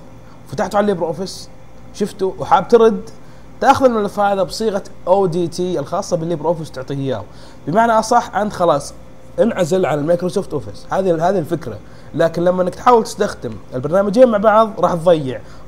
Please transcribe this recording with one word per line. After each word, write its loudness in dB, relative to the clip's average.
فتحته -4
على 4
الليبرو 0
أوفيس، -8
شفته -4
وحاب 2
ترد، 4
تاخذ 4
الملف 2
هذا 2
بصيغة -2
أو 4
دي 0
تي -4
الخاصة -4
بالليبرو -2
أوفيس -4
تعطيه -8
إياه. -4
بمعنى 2
أصح، 2
أنت 0
خلاص 0
انعزل 2
عن 0
المايكروسوفت -2
أوفيس. -8
هذه، 2
هذه 2
الفكرة. -6
لكن 0
لما 2
إنك -2
تحاول 4
تستخدم -4
البرنامجين 4
مع 0
بعض 4
راح 2
تضيع، 2